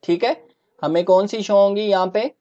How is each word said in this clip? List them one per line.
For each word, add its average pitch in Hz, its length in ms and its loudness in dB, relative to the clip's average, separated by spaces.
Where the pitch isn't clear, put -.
ठीक 175 200 -2
है, 269 120 -2
हमें 160 240 -2
कौन 190 220 4
सी 220 160 -8
शो 208 120 -2
होंगी 202 280 2
यहाँ 190 260 0
पे? 214 320 -4